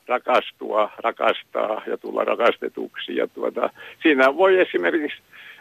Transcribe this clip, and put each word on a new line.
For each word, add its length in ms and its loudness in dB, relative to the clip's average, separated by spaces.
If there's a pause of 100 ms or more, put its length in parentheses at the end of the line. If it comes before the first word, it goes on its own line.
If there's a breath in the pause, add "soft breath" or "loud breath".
rakastua, 880 0
rakastaa 880 -2
ja 120 -4
tulla 260 -2
rakastetuksi. 920 -2
Ja 120 -2
tuota, 420 -4 (320 loud breath)
siinä 340 4
voi 240 4
esimerkiksi 580 0 (420 loud breath)